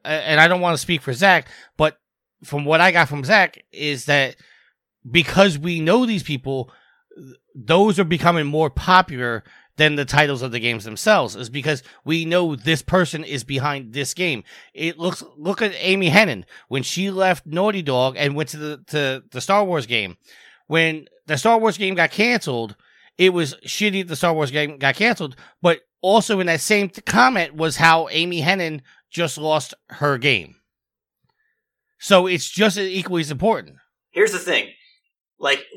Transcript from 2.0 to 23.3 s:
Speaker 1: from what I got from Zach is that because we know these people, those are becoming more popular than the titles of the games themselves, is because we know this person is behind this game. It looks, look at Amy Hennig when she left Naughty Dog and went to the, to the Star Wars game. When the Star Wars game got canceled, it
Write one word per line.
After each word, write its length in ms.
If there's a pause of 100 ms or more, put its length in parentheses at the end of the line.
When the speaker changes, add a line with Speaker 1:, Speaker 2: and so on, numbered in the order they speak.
Speaker 1:
from 220
what 160
I 100
got 180
from 160
Zach 460
is 360
that 300 (760)
because 480
we 220
know 260
these 160
people, 500 (840)
those 440
are 60
becoming 420
more 240
popular 760 (320)
than 200
the 80
titles 380
of 100
the 80
games 240
themselves, 500
is 160
because 320 (220)
we 200
know 300
this 260
person 440
is 180
behind 500
this 220
game. 300 (280)
It 260
looks, 240 (140)
look 260
at 160
Amy 320
Hennig 340 (240)
when 160
she 260
left 340
Naughty 380
Dog 340
and 200
went 140
to 60
the, 320
to 440
the 80
Star 240
Wars 220
game. 300 (520)
When 380 (200)
the 120
Star 200
Wars 180
game 200
got 160
canceled, 640 (420)
it 120